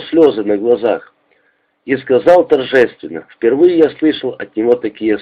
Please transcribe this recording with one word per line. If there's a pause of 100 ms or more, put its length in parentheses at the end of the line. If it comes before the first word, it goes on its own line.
слезы
на
глазах. (720)
И
сказал
торжественно,
впервые
я
слышал
от
него
такие